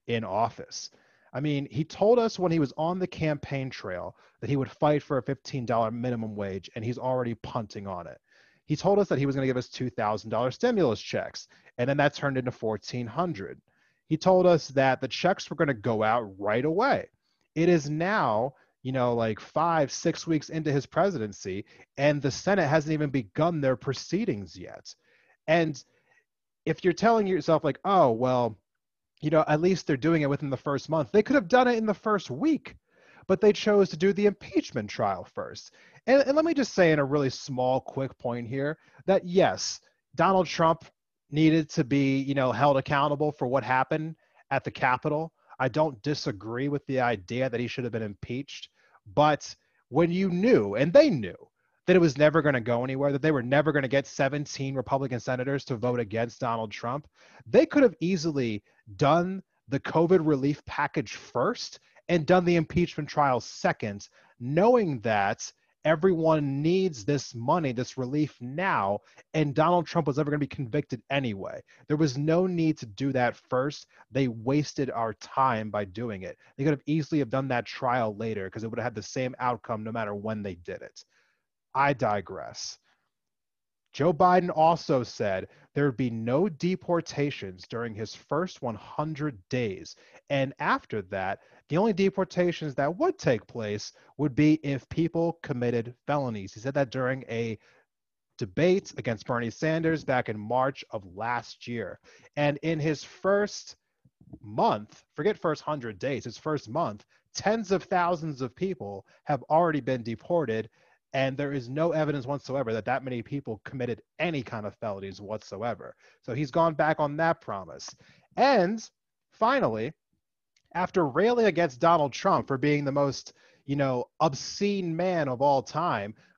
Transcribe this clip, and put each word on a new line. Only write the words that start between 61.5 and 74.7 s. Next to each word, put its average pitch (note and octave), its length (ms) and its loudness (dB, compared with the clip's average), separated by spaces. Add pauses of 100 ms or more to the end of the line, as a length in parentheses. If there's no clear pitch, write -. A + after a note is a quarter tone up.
and E3 180 2
done F3+ 180 6
the F3 120 4
impeachment E3 520 0
trial C3+ 320 2
second, G#2+ 680 -4 (300)
knowing E3 600 2
that G#2+ 520 0 (340)
everyone D#3 760 2
needs E3 460 0
this C#3+ 280 -2
money, C3+ 380 0
this A#2+ 240 -6
relief C3+ 440 -2
now, B2+ 600 -2 (320)
and D3+ 220 0
Donald E3+ 320 2
Trump E3+ 200 -2
was C#3 120 0
never D3 120 -2
gonna D3 80 0
be C#3+ 80 -2
convicted C3 640 -6
anyway. A#2+ 520 -4 (280)
There D3+ 80 2
was C#3+ 220 0
no D#3+ 280 2
need E3 320 0
to A#2+ 80 -12
do C3+ 260 -4
that B2+ 220 2
first. C3+ 520 -4 (260)
They C3 160 2
wasted C3 640 -2